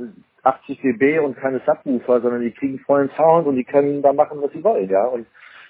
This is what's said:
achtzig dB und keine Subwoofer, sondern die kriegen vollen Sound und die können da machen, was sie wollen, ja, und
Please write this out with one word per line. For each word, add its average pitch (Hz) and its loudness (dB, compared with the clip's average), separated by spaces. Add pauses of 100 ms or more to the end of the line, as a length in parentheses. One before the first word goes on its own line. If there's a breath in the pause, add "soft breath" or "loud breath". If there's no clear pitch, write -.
(440)
achtzig 131 -12
dB 135 0
und 139 -4
keine 131 -6
Subwoofer, 127 0
sondern 120 -2
die 117 -4
kriegen 135 -8
vollen 143 0
Sound 160 4
und 139 0
die 127 -2
können 143 0
da 139 6
machen, 147 0
was 143 -2
sie 156 -12
wollen, 113 2
ja, 95 2
und 123 -6 (440 loud breath)